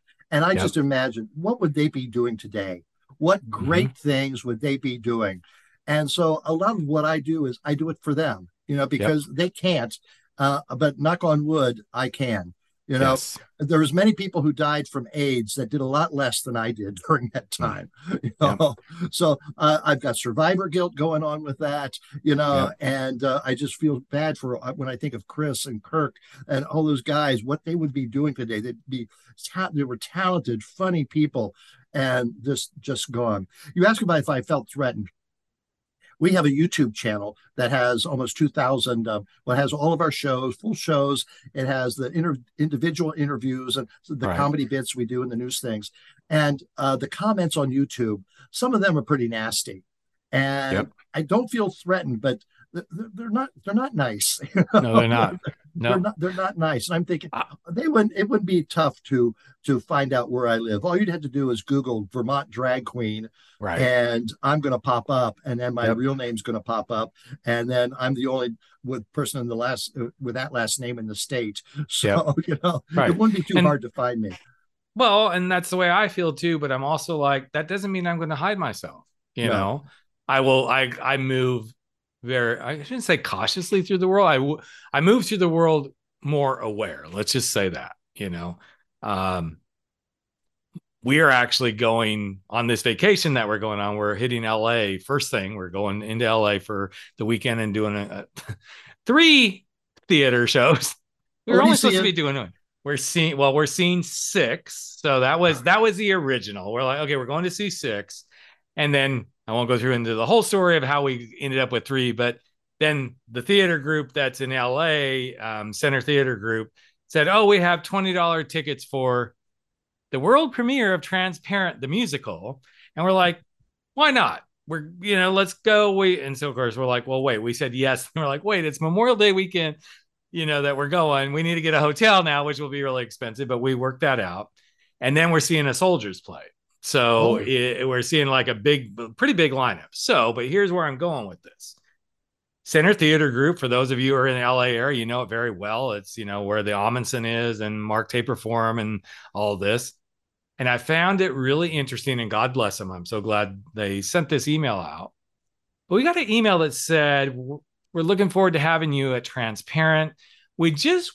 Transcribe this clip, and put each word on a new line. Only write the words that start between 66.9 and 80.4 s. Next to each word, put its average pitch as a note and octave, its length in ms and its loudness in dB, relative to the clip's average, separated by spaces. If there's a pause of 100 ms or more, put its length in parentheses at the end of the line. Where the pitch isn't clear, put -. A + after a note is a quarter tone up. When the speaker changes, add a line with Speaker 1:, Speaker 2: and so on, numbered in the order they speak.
Speaker 1:
up, A2+ 200 -4 (320)
and A#2 240 -2
then B2 300 0
I'm B2+ 160 -2
the B2+ 140 -2
only B2 280 -2 (280)
with B2 300 -8
person C#3 280 -4
in A#2+ 60 -6
the A#2+ 80 -4
last, A#2+ 440 -6
uh, A#2+ 100 -6 (120)
with A#2+ 140 -8
that C3 180 -6
last A2+ 260 -2
name B2 200 -8
in A2 80 -8
the G#2+ 80 -8
state. A2+ 480 -6 (120)
<laughs> D3 140 -8
So, C#3 480 2
Speaker 2:
Yep. E3 100 -2
Speaker 1:
you D3+ 160 -2
know, E3 200 0 (100)
Speaker 2:
Right. C#3+ 160 4
Speaker 1:
it F3 80 2
wouldn't A3 180 4
be F3+ 60 0
too F#3 160 0
Speaker 2:
And F3+ 80 6
Speaker 1:
hard D3 160 2
to A#2 80 -12
find B2 320 -4
me. F#2+ 160 -6 (560)
Speaker 2:
Well, G#3+ 360 4
and F3+ 220 0
that's F3+ 200 0
the F#3 60 -2
way F3+ 120 4
I G3+ 180 4
feel F3 260 0
too, E3 260 0
but D3 120 -2
I'm C3 120 -2
also D#3 340 -2
like, C#3 360 0
that D#3 140 -4
doesn't G3 240 -4
mean F#3 140 -4
I'm E3+ 140 -2
gonna D#3 160 -4
hide F#3+ 240 -2
myself. - 460 -8 (280)
You A#2 140 -2
Speaker 1:
No. A2+ 60 2
Speaker 2:
know, G#2+ 300 -2 (440)
I C3+ 140 4